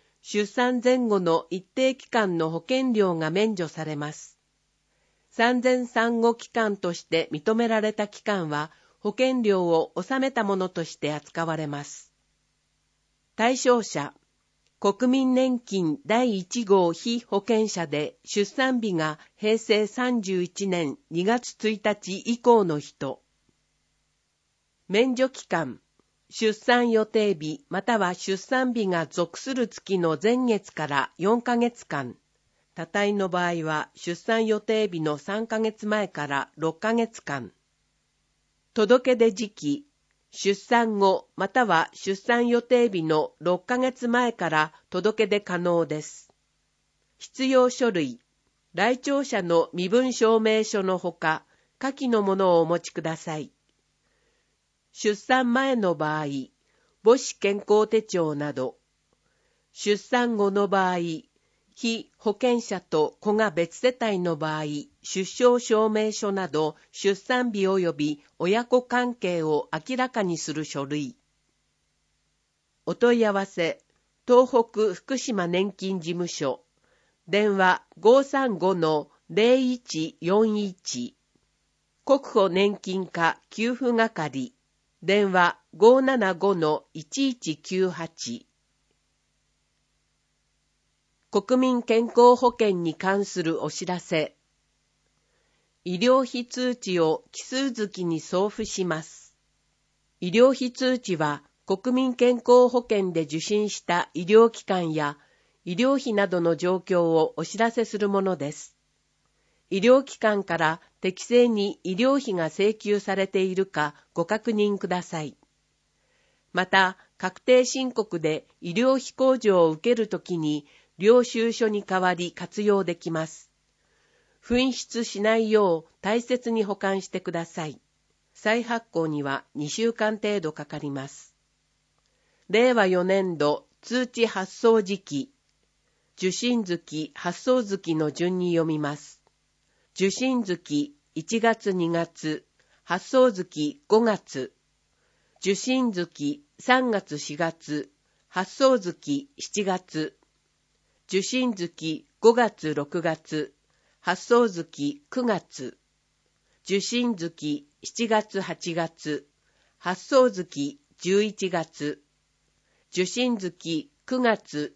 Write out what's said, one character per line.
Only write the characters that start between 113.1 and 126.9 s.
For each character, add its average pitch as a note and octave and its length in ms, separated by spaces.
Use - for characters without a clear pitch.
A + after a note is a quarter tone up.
れ F#3+ 100
て F#3+ 160
い F#3 140
る F#3+ 100
か D3+ 300
ご E3+ 100
確 G#3+ 280
認 G#3 260
く F#3+ 100
だ F3+ 140
さ E3 220
い。 C#3+ 120
ま F#3 160
た、 F#3+ 280
確 - 240
定 B3+ 240
申 C4 260
告 G3 280
で D#3 260
医 F3 120
療 C4 240
費 B3+ 80
控 C4 220
除 F#3+ 240
を D#3+ 80
受 D#3 100
け A#3+ 140
る A3 120
と F3+ 120
き F3+ 180
に、 D3+ 300
領 A#3 240
収 A#3 280
書 A3 180
に G#3 120
代 F#3+ 180
わ F3+ 140
り F3 200
活 - 280
用 G3+ 220
で E3+ 120
き - 140
ま D#3+ 160
す。 - 240
紛 B3 280
失 - 300
し G3 180
な A3 160
い A3 120
よ F#3+ 380
う - 40
大 A3 200
切 B3 300
に A3+ 120
保 G3 120
管 G3 260